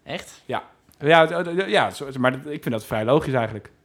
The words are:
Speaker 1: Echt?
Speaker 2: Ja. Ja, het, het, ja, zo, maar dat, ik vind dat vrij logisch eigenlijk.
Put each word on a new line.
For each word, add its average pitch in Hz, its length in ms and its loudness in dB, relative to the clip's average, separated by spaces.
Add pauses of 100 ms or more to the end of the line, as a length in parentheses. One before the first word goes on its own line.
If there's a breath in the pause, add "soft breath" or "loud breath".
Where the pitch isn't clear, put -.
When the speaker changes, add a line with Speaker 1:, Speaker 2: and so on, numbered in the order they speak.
Speaker 1:
Echt? - 420 -14
Speaker 2:
Ja. - 180 -6 (360)
Ja, 160 280 6
het, 170 200 -2
het, 185 220 -4
ja, 160 200 2
zo, 135 180 -12 (120)
maar 127 120 4
dat, 135 200 -8
ik 151 120 -10
vind 123 120 -2
dat 107 100 -6
vrij 110 200 -2
logisch 143 280 2
eigenlijk. 110 380 -4 (140)